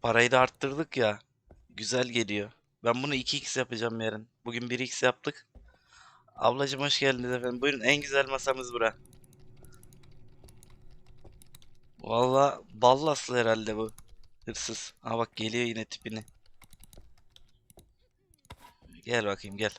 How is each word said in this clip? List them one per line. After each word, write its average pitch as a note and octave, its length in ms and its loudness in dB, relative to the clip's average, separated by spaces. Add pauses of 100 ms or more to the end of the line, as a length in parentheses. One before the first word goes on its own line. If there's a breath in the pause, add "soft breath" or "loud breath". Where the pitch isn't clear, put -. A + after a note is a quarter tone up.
Parayı A#2 300 4
da B2+ 80 8
arttırdık C#3 580 0
ya. G#2 220 2 (500)
Güzel A2 380 -2
geliyor. G#2+ 440 -4 (320)
Ben A#2+ 200 0
bunu C#3+ 120 -2
iki C3 220 -4
x - 200 -6
yapacağım A#2 440 -4
yarın. A2 260 -6 (180)
Bugün A#2+ 240 2
bir A#2+ 100 -2
x B2+ 240 -4
yaptık. - 440 0 (880 soft breath)
Ablacım C3+ 460 0
hoş C#3+ 180 0
geldiniz B2 320 2
efendim. B2 300 -4
Buyurun, C#3 200 0
en C#3+ 200 2
güzel C#3 260 2
masamız C3 460 -4
bura. A2+ 240 0 (3000)
Valla B2+ 600 2 (120)
Ballaslı B2+ 640 4
herhalde A2 400 0
bu. A2 140 -4 (540)
Hırsız. - 560 -10
Ha A2+ 160 -4
bak, A#2 180 -4
geliyor A2 300 -2
yine A2 200 -6
tipini. A2 400 -12 (2750)
Gel A#2 200 0
bakayım, G2 320 -6
gel. G#2+ 220 0